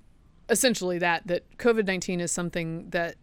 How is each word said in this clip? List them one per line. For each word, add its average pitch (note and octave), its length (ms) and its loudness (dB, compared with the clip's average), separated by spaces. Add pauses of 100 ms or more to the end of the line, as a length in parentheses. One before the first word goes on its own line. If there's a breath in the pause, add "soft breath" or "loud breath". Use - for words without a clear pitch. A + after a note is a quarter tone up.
(480)
essentially F#3 520 2
that, E3+ 260 0
that - 320 -4
covid A3 300 4
nineteen F#3 320 0
is E3+ 120 -2
something E3+ 600 -4
that E3+ 320 -2